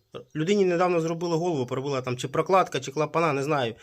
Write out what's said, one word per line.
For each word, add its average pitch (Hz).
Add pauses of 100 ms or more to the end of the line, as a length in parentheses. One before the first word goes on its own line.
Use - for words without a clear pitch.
(360)
людині 196
недавно 180
зробили 165
голову, 160
пробила 139
там 123
чи 127
прокладка, 175
чи 135
клапана, 156
не 139
знаю. 135